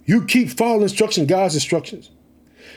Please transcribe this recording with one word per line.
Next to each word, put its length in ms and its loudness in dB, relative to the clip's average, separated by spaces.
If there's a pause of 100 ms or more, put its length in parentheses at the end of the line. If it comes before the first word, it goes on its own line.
You 200 2
keep 240 0
following 320 0
instruction, 460 0
God's 260 2
instructions. 560 -4 (680)